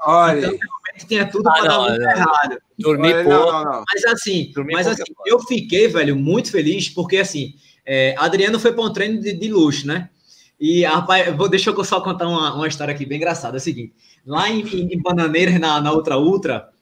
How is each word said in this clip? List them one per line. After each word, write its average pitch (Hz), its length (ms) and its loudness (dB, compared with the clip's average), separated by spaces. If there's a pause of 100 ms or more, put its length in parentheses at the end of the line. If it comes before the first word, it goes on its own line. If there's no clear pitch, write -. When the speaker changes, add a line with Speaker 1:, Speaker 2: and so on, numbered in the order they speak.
Speaker 1:
Olha. 165 340 4
Speaker 2:
Então, 135 120 -2
realmente, - 580 -10
tinha 208 220 0
tudo 190 180 0
Speaker 3:
Ah, 160 40 4
Speaker 2:
pra 160 100 4
dar 160 60 2
Speaker 3:
não, 139 200 2
Speaker 2:
muito 117 120 0
Speaker 3:
não. 120 100 0
Speaker 2:
errado. 156 480 2 (200)
Speaker 3:
Dormi 156 340 2
Speaker 1:
Olha, 170 120 2
Speaker 3:
pouco. 147 220 6
Speaker 1:
não, 170 60 2 (120)
não, 143 80 -2
não. 113 200 -6
Speaker 2:
Mas, 202 120 -2
assim, 202 500 -2
Speaker 3:
Dormi 143 200 -6
Speaker 2:
mas, 175 120 0
Speaker 3:
pouco 220 140 -2
é - 40 -6
Speaker 2:
assim, - 100 -16
Speaker 3:
foda. - 160 -6
Speaker 2:
eu 233 100 6
fiquei, 220 480 0
velho, 147 280 0
muito 160 340 -2
feliz, 180 400 0
porque, 180 260 -4
assim, 160 380 -4 (320)
é, 131 320 2
Adriano 190 420 2
foi 233 120 2
pra 233 120 -2
um 202 80 -2
treino 208 280 -2
de, 202 120 -4
de 185 180 -6
luxo, 147 360 2
né? 175 240 -6 (500)
E, 170 240 2
rapaz, 175 440 2
eu 151 80 -2
vou, 190 120 0
deixa 190 220 0
eu 196 140 -2
só 185 160 -2
contar 175 280 -4
uma, 156 260 0
uma 151 140 -4
história 147 240 -6
aqui 139 140 -8
bem 139 100 -6
engraçada. 147 400 -4
É - 20 -4
o - 20 -6
seguinte: 120 340 -8 (320)
lá 175 240 -2
em, 220 100 0
em, 185 320 -4
em 170 80 -4
Bananeiras, 175 580 2
na, 156 220 0
na 147 120 0
outra 156 260 0
Ultra, 156 500 0 (140)